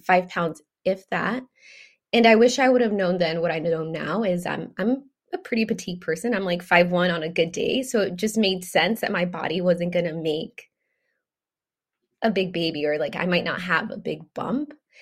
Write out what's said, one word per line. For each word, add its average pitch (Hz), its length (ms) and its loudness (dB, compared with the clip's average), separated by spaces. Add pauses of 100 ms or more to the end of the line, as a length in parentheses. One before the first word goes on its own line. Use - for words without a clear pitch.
five 180 240 2
pounds, 170 320 -4 (220)
if 190 260 -2
that. 190 340 -4 (680)
And 233 140 6
I 226 100 10
wish 247 240 6
I 262 100 4
would 254 120 4
have 220 120 2
known 185 240 2
then 165 240 0
what 165 100 0
I 160 80 -2
know 160 240 -2
now 160 400 -4
is, 180 220 0
um, - 320 -6
I'm 247 260 0 (300)
a 359 40 -4
pretty 226 280 -2
petite 180 360 -6
person. 175 320 -4
I'm, 196 120 -2
like, 180 180 -2
five 180 280 4
one 180 200 2
on 170 120 -2
a 165 60 -6
good 170 220 0
day. - 320 -2
So 233 180 0
it 180 140 -2
just 214 220 -2
made 190 280 0
sense 185 360 0
that - 100 -2
my 180 140 0
body 170 360 -4
wasn't 175 320 0
gonna 170 200 0
make 160 560 -6 (1500)
a 226 80 4
big 185 200 0
baby, 165 340 -2
or, 151 120 0
like, 151 180 -4
I - 100 -2
might 180 200 2
not 160 160 -4
have 175 300 -2
a - 60 -8
big 156 240 -8 (120)
bump. 247 400 -6 (280)